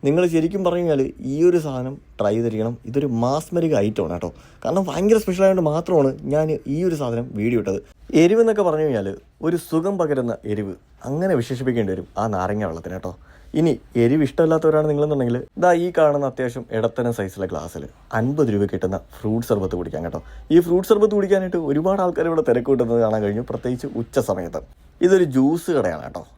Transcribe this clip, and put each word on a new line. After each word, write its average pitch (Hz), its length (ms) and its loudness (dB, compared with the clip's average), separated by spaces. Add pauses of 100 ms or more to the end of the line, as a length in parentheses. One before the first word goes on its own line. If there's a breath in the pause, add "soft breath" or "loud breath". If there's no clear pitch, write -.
നിങ്ങൾ 156 260 2
ശരിക്കും 165 340 0
പറഞ്ഞു 175 180 0
കഴിഞ്ഞാൽ 151 180 2 (320)
ഈ - 20 -4 (140)
ഒരു 175 160 4
സാധനം 131 280 -6 (260)
ട്രൈ 104 160 2
ചെയ്തിരിക്കണം. 113 380 -2 (160)
ഇതൊരു 139 180 0 (140)
മാസ്മരിക 160 520 0 (100)
ഐറ്റമാണ് 98 320 -2
കേട്ടോ. 87 140 -6 (340 loud breath)
കാരണം 180 260 0
ഭയങ്കര 202 340 4
സ്പെഷ്യൽ 185 220 0
ആയതുകൊണ്ട് 185 220 4
മാത്രമാണ് 156 420 2 (240)
ഞാൻ 156 140 2 (260)
ഈ 147 40 -2 (100)
ഒരു 170 140 0
സാധനം 120 260 -4 (100)
വീഡിയോ 113 240 0
ഇട്ടത്. 98 160 -2 (460 soft breath)
എരിവെന്നൊക്കെ 214 440 4
പറഞ്ഞു 156 200 0
കഴിഞ്ഞാൽ 107 200 0 (400)
ഒരു 170 200 0
സുഖം 165 340 -2
പകരുന്ന 131 340 -2 (180)
എരിവ്, 101 200 -6 (360)
അങ്ങനെ 175 320 0
വിശേഷിപ്പിക്കേണ്ടി 120 520 -2
വരും 90 160 -8 (120)
ആ 110 40 0 (100)
നാരങ്ങ 101 360 -2
വെള്ളത്തിന് 82 260 -10
കേട്ടോ. 92 160 -10 (480 soft breath)
ഇനി 160 120 4 (300)
എരിവ് 139 240 4
ഇഷ്ടമില്ലാത്തവരാണ് 156 640 2
നിങ്ങളെന്നുണ്ടെങ്കിൽ 143 480 0 (240)
ദാ 180 80 6 (140)
ഈ - 20 -2 (100)
കാണുന്ന 147 360 2
അത്യാവശ്യം 123 300 -6 (140)
ഇടത്തരം 117 440 0
സൈസിലെ 95 320 -6
ഗ്ലാസ്സിൽ 78 300 -10 (360)
അൻപത് 131 340 0
രൂപ 101 100 2 (120)
കിട്ടുന്ന 92 240 -4 (160)
ഫ്രൂട്ട് 113 360 -4
സർബത്ത് 95 280 -2
കുടിക്കാം 82 280 -8
കേട്ടോ. 82 160 -10 (300 soft breath)
ഈ 165 140 10
ഫ്രൂട്ട് 180 240 2
സർബത്ത് 208 260 4
കുടിക്കാനായിട്ട് 190 420 0 (120)
ഒരുപാട് 185 340 0
ആൾക്കാർ 170 280 0
ഇവിടെ 160 180 0
തിരക്ക് 120 200 0
കൂട്ടുന്നത് 117 360 2
കാണാൻ 107 180 0
കഴിഞ്ഞു, 104 280 -2
പ്രത്യേകിച്ച് 123 360 -6 (140)
ഉച്ച - 160 -2 (100)
സമയത്ത്. 87 320 -4 (460)
ഇതൊരു 185 280 6
ജ്യൂസ് 151 440 2
കടയാണ് 82 280 -4
കേട്ടോ. 85 160 -12 (140)